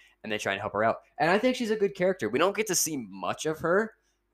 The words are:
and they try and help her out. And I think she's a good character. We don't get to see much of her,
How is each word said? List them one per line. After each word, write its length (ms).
and 100
they 60
try 140
and 80
help 120
her 120
out. 120
And 120
I 80
think 160
she's 160
a 60
good 180
character. 340
We 100
don't 180
get 120
to 60
see 220
much 500
of 140
her, 340